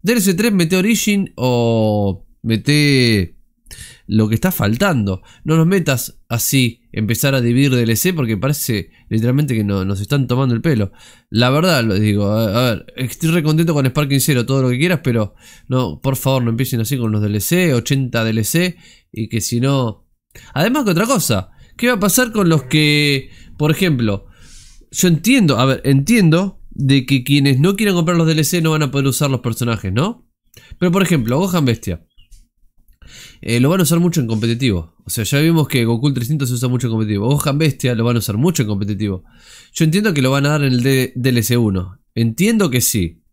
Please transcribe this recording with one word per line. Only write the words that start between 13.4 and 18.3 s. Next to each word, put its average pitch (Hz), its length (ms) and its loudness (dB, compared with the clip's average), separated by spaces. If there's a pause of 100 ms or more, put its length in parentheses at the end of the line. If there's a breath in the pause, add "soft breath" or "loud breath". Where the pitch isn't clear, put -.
contento 156 320 0
con 139 100 0
Sparking 139 340 0
Zero, 127 260 0
todo 135 180 0
lo 127 60 0
que 123 100 -2
quieras, 170 240 0
pero 117 320 -2 (320 loud breath)
no, 123 340 -4
por 135 140 -2
favor, 131 280 -2
no 117 60 -2
empiecen 117 320 -2
así 131 160 -4
con 113 140 -2
los 107 100 0
D 107 60 -2
L 104 120 -2
C, 170 360 0
ochenta 120 480 -2
D 110 80 -2